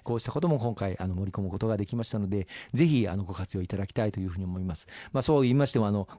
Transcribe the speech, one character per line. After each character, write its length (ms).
こ 100
う 60
し 20
た 80
こ 100
と 60
も 140
今 160
回、 240
あ 80
の、 80
盛 80
り 80
込 80
む 100
こ 80
と 80
が 100
で 80
き 120
ま 80
し 60
た 100
の 80
で、 180
ぜ 140
ひ、 220
あ 80
の、 80
ご 100
活 220
用 80
い 20
た 100
だ 80
き 80
た 140
い 60
と 80
い 60
う 20
ふ 80
う 20
に 60
思 160
い 40
ま 120
す。 100
ま 60
あ、 40
そ 180
う 20
言 80
い 40
ま 120
し 60
て 80
も、 80
あ 20
の、 160